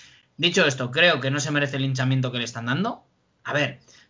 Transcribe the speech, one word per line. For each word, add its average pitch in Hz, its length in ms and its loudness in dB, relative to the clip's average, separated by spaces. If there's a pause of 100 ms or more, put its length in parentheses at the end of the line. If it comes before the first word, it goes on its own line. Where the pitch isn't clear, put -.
(360)
Dicho 175 280 2
esto, 131 260 0
creo 160 300 4
que 131 100 -2
no 143 100 -2
se 143 100 -4
merece 143 260 0
el 135 80 -2
hinchamiento 131 480 0
que 123 60 -4
le 120 60 -4
están 117 220 -10
dando. 180 380 -4 (380)
A - 100 -10
ver, 143 280 -2 (300)